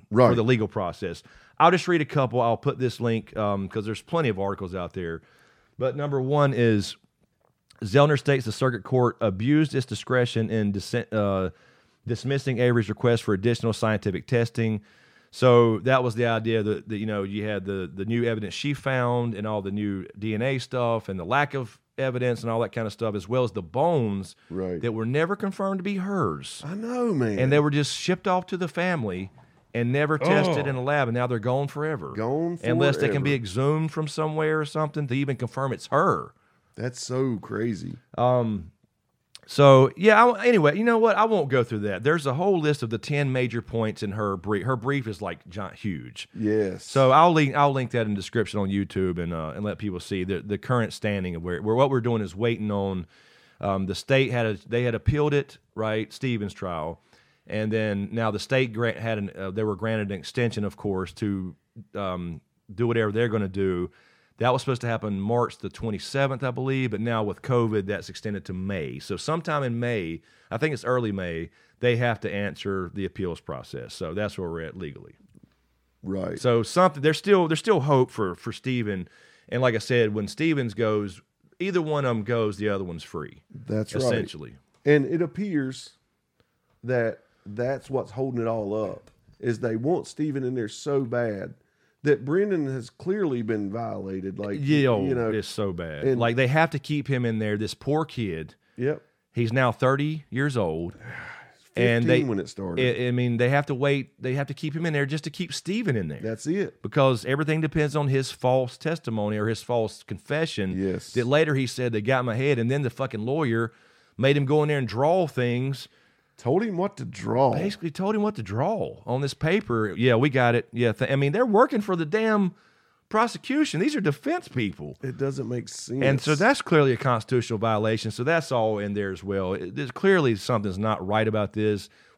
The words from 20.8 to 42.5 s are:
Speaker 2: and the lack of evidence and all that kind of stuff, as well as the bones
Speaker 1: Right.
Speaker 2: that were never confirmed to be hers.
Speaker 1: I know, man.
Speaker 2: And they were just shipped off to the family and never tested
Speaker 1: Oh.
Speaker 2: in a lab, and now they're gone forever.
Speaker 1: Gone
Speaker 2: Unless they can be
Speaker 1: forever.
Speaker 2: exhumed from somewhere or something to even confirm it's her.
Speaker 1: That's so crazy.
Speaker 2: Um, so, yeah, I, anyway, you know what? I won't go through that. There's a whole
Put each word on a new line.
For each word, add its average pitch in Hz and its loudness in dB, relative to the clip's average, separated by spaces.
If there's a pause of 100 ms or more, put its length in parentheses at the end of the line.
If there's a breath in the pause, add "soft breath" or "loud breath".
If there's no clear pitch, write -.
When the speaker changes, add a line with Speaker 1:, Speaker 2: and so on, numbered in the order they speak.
Speaker 2:
and 95 -6
the 82 -6
lack 143 0
of 131 -8 (200)
evidence 123 -2
and 117 -4
all 113 0
that 107 -2
kind 113 -4
of 101 -8
stuff, 110 -4
as 92 -6
well 127 2
as 110 -2
the 101 -6
bones 110 -2 (120)
Speaker 1:
Right. 90 -4
Speaker 2:
that 117 -2
were 110 -2
never 160 0
confirmed 196 -4
to 180 -8
be 202 -4
hers. 160 -2
Speaker 1:
I 170 -8
know, 240 -2
man. 117 0
Speaker 2:
And 131 4
they 147 6
were 147 4
just 143 0
shipped - -2
off 180 0
to 190 -6
the 170 -4
family 117 -2 (440 soft breath)
and 117 0
never 147 2
tested 151 2
Speaker 1:
Oh. 143 -2
Speaker 2:
in 135 -2
a 127 -4
lab, 139 2
and 117 0
now 123 0
they're 120 0
gone 127 0
forever. 139 -6
Speaker 1:
Gone 147 -2
Speaker 2:
Unless 123 4
they - 2
can 107 0
be 143 2
Speaker 1:
forever. 143 2
Speaker 2:
exhumed 143 0
from 156 -4
somewhere 156 -2
or 151 -2
something 151 -4
to 127 -2
even 135 0
confirm 131 -4
it's - -10
her. 139 2 (420)
Speaker 1:
That's 123 -6
so 127 0
crazy. 104 -4 (220)
Speaker 2:
Um, 117 2 (760)
so, 135 10
yeah, 214 8
I, 240 2
anyway, 165 6
you 208 0
know 233 4
what? 220 6
I 214 4
won't 190 2
go 127 4
through 110 -4
that. 101 -2
There's 151 2
a 135 0
whole 180 2